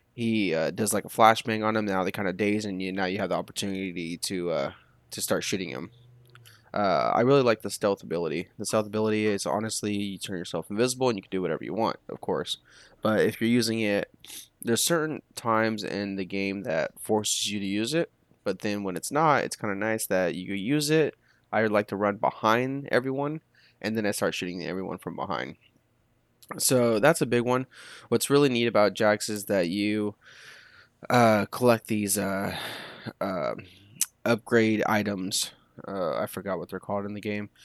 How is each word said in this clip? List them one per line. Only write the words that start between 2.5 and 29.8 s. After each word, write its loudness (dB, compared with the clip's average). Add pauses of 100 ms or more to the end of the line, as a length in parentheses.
and -6
you, -4
now -2
you -2
have -2
the 0
opportunity -6
to, -4
uh, -2 (400)
to -8
start -2
shooting -4
'em. -10 (840)
Uh, 2
I 4
really 6
like 2
the -6
stealth 0
ability. -4 (100)
The -8
stealth 0
ability 0
is 0
honestly -2
you -4
turn -6
yourself -6
invisible 0
and -2
you -10
can -18
do -2
whatever -2
you -6
want, 0 (120)
of -10
course. -4 (440)
But 4
if 2
you're 2
using 2
it, 0 (520)
there's 0
certain 0 (140)
times 0
in -4
the -4
game -4
that -2
forces 0
you -4
to -4
use -2
it. 0 (320)
But -4
then -4
when -4
it's -8
not, 4
it's -6
kinda -4
nice -2
that 2
you -6
use 0
it. 2 (360)
I 2
like 2
to -4
run 0
behind 0
everyone, -2 (400)
and -2
then 0
I 0
start 0
shooting -6
everyone -6
from -10
behind. -6 (1000)
So 4
that's 6
a 0
big 2
one. 0 (440)
What's 2
really 6
neat 4
about 6
Jax 2
is -6
that 2
you, 0 (920)